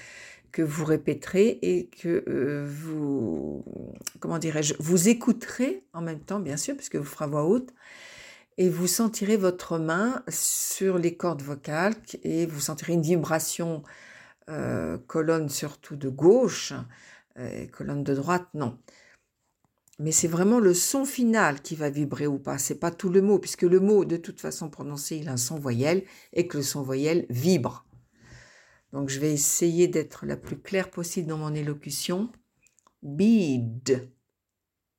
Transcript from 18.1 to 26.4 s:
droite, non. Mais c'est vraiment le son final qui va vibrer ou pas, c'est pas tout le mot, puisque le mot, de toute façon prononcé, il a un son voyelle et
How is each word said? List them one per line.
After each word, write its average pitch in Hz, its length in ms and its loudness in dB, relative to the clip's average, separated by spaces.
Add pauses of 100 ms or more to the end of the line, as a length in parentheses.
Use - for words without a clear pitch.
droite, 170 400 -2
non. 135 240 -6 (1200)
Mais 156 120 -2
c'est 165 160 2
vraiment 190 320 4
le 185 140 8
son 269 320 0
final 226 560 2
qui - 140 -8
va 151 140 -2
vibrer 147 380 -2
ou 139 120 0
pas, 139 180 -6
c'est - 220 -4
pas 170 120 -2
tout 180 180 -4
le 190 120 8
mot, 196 180 4
puisque - 220 -6
le 180 180 6
mot, 196 240 6
de 156 140 -2
toute - 240 -12
façon 156 280 -8
prononcé, 147 460 -8
il 147 140 -8
a - 20 -4
un 127 60 -2
son 151 200 -4
voyelle 143 460 0 (300)
et - 140 2